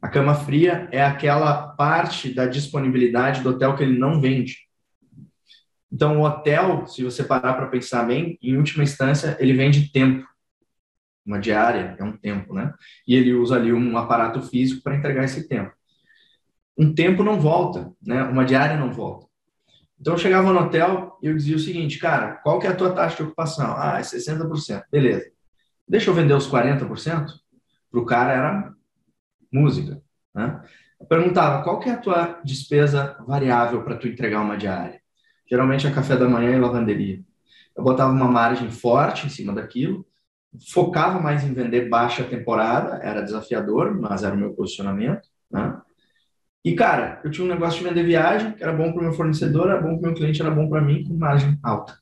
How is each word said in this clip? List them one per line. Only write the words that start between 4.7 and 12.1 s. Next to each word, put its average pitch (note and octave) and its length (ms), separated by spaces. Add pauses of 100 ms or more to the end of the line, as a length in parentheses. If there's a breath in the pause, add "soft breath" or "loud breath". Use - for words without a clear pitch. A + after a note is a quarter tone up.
Então, D3+ 280
o D3+ 60
hotel, D3+ 640
se - 160
você B2+ 200
parar B2+ 300
pra C3 140
pensar B2 360
bem, D3 380
em C3 160
última D3 260
instância, D3 560
ele C3 140
vende C#3+ 380
tempo. C3 360 (1000)
Uma G2+ 140
diária G#2+ 580
é G2+ 60
um G#2 140